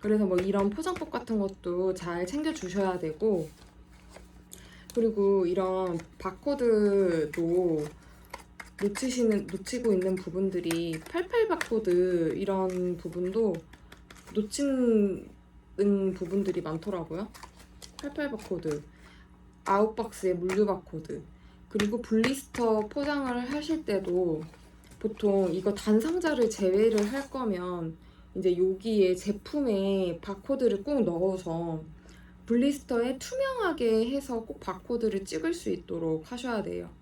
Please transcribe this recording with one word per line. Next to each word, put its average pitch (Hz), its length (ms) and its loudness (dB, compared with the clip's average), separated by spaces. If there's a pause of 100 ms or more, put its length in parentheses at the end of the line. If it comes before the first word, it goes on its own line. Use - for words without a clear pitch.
그래서 214 260 4
뭐 185 100 4
이런 196 320 2
포장법 320 440 -4
같은 233 260 -2
것도 190 560 0
잘 175 320 -4
챙겨주셔야 190 720 -2
되고, 175 500 -2 (1500)
그리고 202 520 2
이런 185 500 0 (220)
바코드도 185 1700 2 (960)
놓치시는, 226 640 0
놓치고 220 460 -2
있는 185 240 2
부분들이, 170 920 -2
팔팔 370 380 0
바코드 180 920 2
이런 185 600 -2
부분도 180 580 -2 (800)
놓치는 226 960 2 (880)
부분들이 185 460 0
많더라고요. 165 680 -6 (720)
팔팔 285 320 -6
바코드, 160 500 -4 (800)
아웃박스의 208 720 2
물류 185 320 2
바코드, 160 560 -6 (520)
그리고 208 260 0
블리스터 220 840 2
포장을 269 680 -2
하실 302 320 -2
때도 180 580 0 (580)
보통 196 520 2
이거 190 220 0
단상자를 240 720 2
제외를 208 640 2
할 277 160 -6
거면 180 680 -4 (400)
이제 185 200 2
여기에 190 600 2
제품에 196 1040 0
바코드를 202 640 0
꼭 285 180 2
넣어서 170 800 0 (640)
블리스터에 254 720 0
투명하게 311 920 0
해서 262 340 -4
꼭 - 160 -12
바코드를 196 640 -2
찍을 330 280 -4
수 330 180 -6
있도록 165 600 -4
하셔야 240 320 -4
돼요. 175 280 -6 (120)